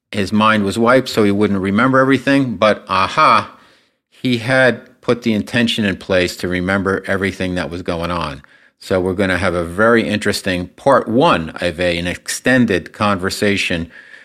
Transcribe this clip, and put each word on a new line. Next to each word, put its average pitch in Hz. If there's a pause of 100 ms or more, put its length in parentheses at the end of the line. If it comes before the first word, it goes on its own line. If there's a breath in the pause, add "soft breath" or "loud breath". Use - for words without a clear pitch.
(100)
His 104
mind 107
was 98
wiped, 127
so 113
he 104
wouldn't 101
remember 117
everything. 135
But 104
aha, 101 (520 soft breath)
he 123
had 123
put 117
the 113
intention 113
in 95
place 90
to 92
remember 92
everything 95
that 85
was 87
going 85
on. 78 (380 soft breath)
So 95
we're 92
gonna 92
have 90
a 87
very 104
interesting 98
part -
one 113
of 87
a, 87
an 87
extended 107
conversation 95 (320 loud breath)